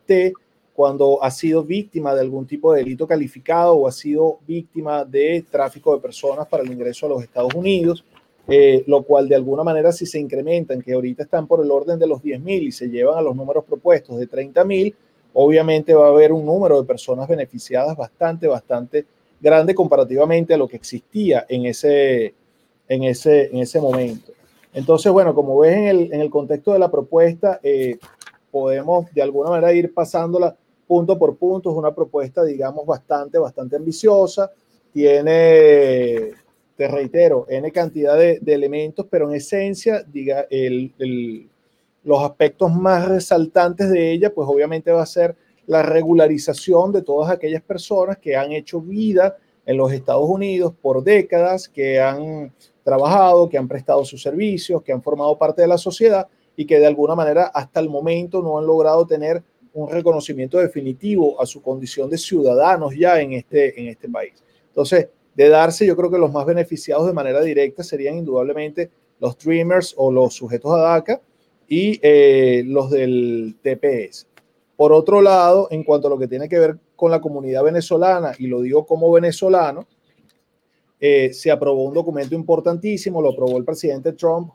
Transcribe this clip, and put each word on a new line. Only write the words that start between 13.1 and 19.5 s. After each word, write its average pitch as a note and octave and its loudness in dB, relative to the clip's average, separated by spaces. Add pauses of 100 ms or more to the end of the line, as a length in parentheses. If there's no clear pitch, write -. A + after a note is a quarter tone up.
a E3 0
los C3+ -2
números C#3 -6
propuestos D3 -2
de B2 -8
treinta C#3 -2
mil, G3 -2 (400)
obviamente D#3 2
va D3 8
a D3 6
haber D3+ 6
un D#3+ -4
número D#3+ 2
de C3 -4
personas C3 -6
beneficiadas C#3 -4
bastante, E3 -6
bastante B2+ -4 (360)
grande D#3+ 4